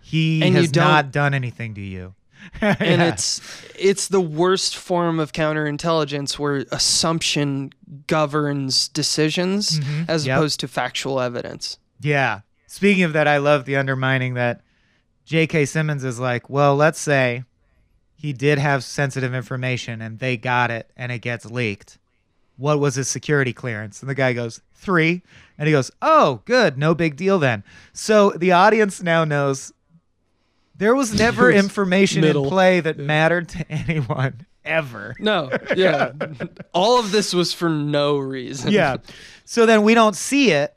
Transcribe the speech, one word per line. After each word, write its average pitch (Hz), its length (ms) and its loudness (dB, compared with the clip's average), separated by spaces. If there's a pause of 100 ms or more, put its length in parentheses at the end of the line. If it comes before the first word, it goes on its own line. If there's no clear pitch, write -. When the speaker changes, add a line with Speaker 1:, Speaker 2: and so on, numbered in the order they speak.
Speaker 1:
He 160 420 -2
Speaker 2:
And 185 120 4
you 180 80 4
Speaker 1:
has 160 100 0
Speaker 2:
don't 156 120 4
Speaker 1:
not 151 280 4
done 143 220 0
anything 117 400 -6
to 104 60 -12
you. 92 340 -12 (240)
<laughs> - 220 -16
Speaker 2:
And 208 200 0 (200)
Speaker 1:
Yeah. 170 80 4
Speaker 2:
it's, - 320 -6 (380)
it's 196 300 0
the 190 120 2
worst 180 560 0
form 170 440 -2
of 151 120 -4
counterintelligence 151 1080 -2
where 143 320 -2
assumption 143 1000 -2 (360)
governs 143 800 -2
decisions 160 920 -2
Speaker 1:
Mm-hmm. 147 320 -4
Speaker 2:
as 156 160 -2
Speaker 1:
Yep. 131 120 0
Speaker 2:
opposed 151 220 -2
to 139 80 -8
factual 131 520 -4
evidence. - 580 -8 (220)
Speaker 1:
Yeah. 135 400 0 (280)
Speaking 190 340 2
of 165 120 0
that, 151 120 4
I 147 120 4
love 143 260 2
the 139 120 -2
undermining 131 580 -2
that 120 260 -2 (640)
J 160 240 0
K 156 160 0
Simmons 151 400 -4
is 120 160 -6
like, 123 300 -4
"Well, 139 260 2
let's 156 240 2
say 131 420 0 (720)
he 147 200 -8
did 139 240 2
have 139 260 0
sensitive 131 500 -4
information 127 680 -6
and 113 160 -12
they 127 180 -4
got 123 340 0
it 113 260 -10
and 123 140 -10
it 120 100 -8
gets 120 260 -8
leaked. 110 520 -6 (580)
What 147 220 0
was 143 180 0
his 135 120 -4
security 135 460 -2
clearance?" 110 480 -10
And 131 60 -10
the 139 60 -6
guy 131 200 0
goes, 120 260 -6 (140)
"Three." 175 480 0 (340)
And 151 100 -4
he 156 60 2
goes, 135 180 2 (120)
"Oh, 214 420 4
good. 208 340 2
No 156 160 2
big 160 220 -2
deal 190 220 0
then." 120 260 0 (300)
So 208 420 4
the 180 160 2
audience 202 500 4
now 165 220 2
knows 143 480 -2 (1040)
there 220 180 2
was 220 240 0
never 233 320 6
Speaker 2:
<laughs> - 0 -
It 220 60 4
was 196 80 6
Speaker 1:
information 190 580 2
in 156 60 4
Speaker 2:
middle. 143 220 0
Speaker 1:
play 185 300 4
that 156 180 -4
Speaker 2:
Yeah. 143 60 -10
Speaker 1:
mattered 160 460 0
to 165 160 -10
<laughs> - 60 -12
anyone 135 760 -4 (180)
ever. 127 540 -6
Speaker 2:
No. 185 320 -2 (240)
Yeah. 156 380 2 (300)
Speaker 1:
<laughs> - 320 -16
Speaker 2:
All 226 260 4
of 208 120 -4
this 208 200 0
was 175 220 0
for 175 160 -2
no 147 480 0
reason. 135 540 -6
Speaker 1:
Yeah. 151 260 2 (480)
So 233 200 2
then 220 160 6
we 214 120 6
don't 220 220 6
see 269 340 2
it. 147 260 0